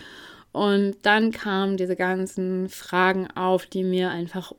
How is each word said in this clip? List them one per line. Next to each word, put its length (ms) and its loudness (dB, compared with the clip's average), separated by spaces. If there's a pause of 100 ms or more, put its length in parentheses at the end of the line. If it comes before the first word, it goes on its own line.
(520)
und 520 2
dann 280 4
kamen 460 -2
diese 180 -2
ganzen 720 -2
Fragen 640 0
auf, 340 0
die 180 -4
mir 260 0
einfach 480 -6